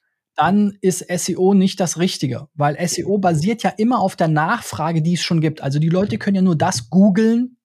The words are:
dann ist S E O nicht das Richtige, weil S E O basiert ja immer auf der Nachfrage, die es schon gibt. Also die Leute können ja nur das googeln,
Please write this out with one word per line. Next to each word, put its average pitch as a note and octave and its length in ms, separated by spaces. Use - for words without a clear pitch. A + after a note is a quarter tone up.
dann G3 440
ist F#3 220
S - 260
E F3 80
O F#3 160
nicht F#3+ 280
das E3 180
Richtige, C#3+ 560
weil D3 220
S F3 200
E D#3 80
O G3+ 140
basiert F#3 460
ja F#3 60
immer A#3 280
auf F#3+ 180
der E3 120
Nachfrage, D#3+ 760
die F3 120
es E3 80
schon E3+ 180
gibt. D#3 220
Also C#3 160
die D#3+ 100
Leute G3 280
können G#3 200
ja F#3 60
nur F3+ 140
das E3 320
googeln, A3 760